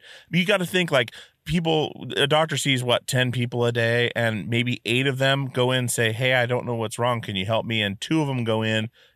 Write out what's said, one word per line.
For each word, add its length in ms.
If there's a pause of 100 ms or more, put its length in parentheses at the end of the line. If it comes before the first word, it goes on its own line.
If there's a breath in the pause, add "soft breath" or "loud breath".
(300 loud breath)
you 160
gotta 200
think, 260
like, 200 (320 loud breath)
people, 720
a 120
doctor 280
sees, 280
what, 240
ten 240
people 340
a 60
day, 440
and 320
maybe 380
eight 220
of 100
them 300
go 240
in 80
and 120
say, 200
"Hey, 240
I 100
don't 200
know 100
what's 240
wrong. 200
Can 160
you 100
help 200
me?" 160
And 180
two 220
of 60
them 160
go 180
in, 280 (260 soft breath)